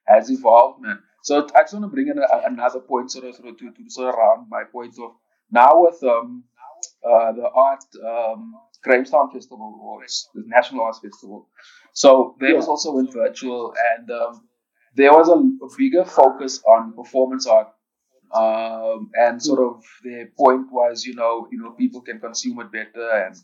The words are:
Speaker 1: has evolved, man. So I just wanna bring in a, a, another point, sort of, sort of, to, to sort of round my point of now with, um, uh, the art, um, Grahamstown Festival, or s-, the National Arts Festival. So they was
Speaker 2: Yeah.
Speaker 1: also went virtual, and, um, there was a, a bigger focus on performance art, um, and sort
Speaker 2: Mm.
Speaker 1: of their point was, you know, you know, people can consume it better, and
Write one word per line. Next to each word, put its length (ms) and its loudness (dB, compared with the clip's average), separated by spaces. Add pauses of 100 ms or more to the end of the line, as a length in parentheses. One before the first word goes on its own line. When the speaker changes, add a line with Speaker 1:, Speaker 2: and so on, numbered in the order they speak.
Speaker 1:
has 240 4
evolved, 500 4
man. 180 -10 (240)
So 320 -2
I 80 6
just 120 -4
wanna 140 -10
bring 200 -6
in 100 -8
a, 40 -6
a, 240 0
another 340 -6
point, 300 -6
sort 160 -16
of, 80 -18
sort 140 -20
of, 100 -20
to, 120 -20
to 200 -20
sort 180 -10
of 60 -4
round 340 0
my 160 -10
point 340 -18
of 120 -16 (400)
now 320 6
with, 200 2
um, 420 -4 (600)
uh, 280 2
the 220 -6
art, 280 2 (240)
um, 480 -8 (300)
Grahamstown 480 0
Festival, 500 -20
or 220 -18
s-, 300 -12
the 120 -16
National 360 0
Arts 180 -6
Festival. 480 -20 (440)
So 480 4
they 120 0
was 140 0
Speaker 2:
Yeah. 40 -2
Speaker 1:
also 220 -6
went 200 -4
virtual, 640 -8 (220)
and, 140 -16
um, 380 -10 (460)
there 180 6
was 160 8
a, 60 6
a 420 0
bigger 280 0
focus 600 0
on 300 2
performance 520 -4
art, 220 2 (640)
um, 840 -4
and 240 0
sort 180 -2
Speaker 2:
Mm. 160 -4
Speaker 1:
of 80 -20 (200)
their 220 -16 (120)
point 320 0
was, 340 -4
you 100 -14
know, 360 -6
you 100 -14
know, 120 -18
people 280 -6
can 200 -16
consume 400 -12
it 100 -16
better, 400 -10
and 340 -4